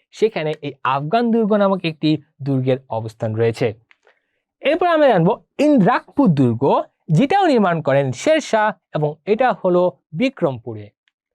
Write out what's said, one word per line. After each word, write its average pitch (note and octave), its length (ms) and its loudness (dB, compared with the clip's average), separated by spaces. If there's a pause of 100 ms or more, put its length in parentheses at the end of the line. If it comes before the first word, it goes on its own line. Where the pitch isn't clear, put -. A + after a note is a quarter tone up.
(120)
সেখানে F3 400 -2 (120)
এই C#3+ 100 -10 (220)
আফগান D#3 360 -2
দুর্গ A3+ 200 0 (120)
নামক G3 220 0
একটি D#3 260 -2 (360)
দুর্গের C3 320 0 (100)
অবস্থান A2+ 460 -8
রয়েছে। A#2 320 0 (960)
এরপর E4 320 0
আমরা D4+ 140 4
জানবো F#3 240 2 (260)
ইন্দ্রাকপুর C4+ 680 2 (120)
দুর্গ, A#2+ 240 0 (540)
যেটাও C#4+ 360 2
নির্মাণ F#3+ 300 2
করেন C#3 300 0
শের D#4 280 0 (100)
শাহ G#3+ 180 0 (260)
এবং D3+ 160 -2 (220)
এটা B3 160 0 (120)
হলো F3+ 220 2 (300)
বিক্রমপুরে। C3+ 720 -6 (480)